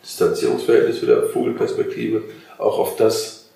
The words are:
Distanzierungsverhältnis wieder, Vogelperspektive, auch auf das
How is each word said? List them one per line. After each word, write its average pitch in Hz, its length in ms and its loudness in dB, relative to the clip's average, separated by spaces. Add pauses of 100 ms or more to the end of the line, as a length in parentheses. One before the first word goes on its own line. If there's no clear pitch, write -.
Distanzierungsverhältnis - 960 2
wieder, - 280 2
Vogelperspektive, - 920 -2 (360)
auch - 200 2
auf - 180 -2
das - 600 0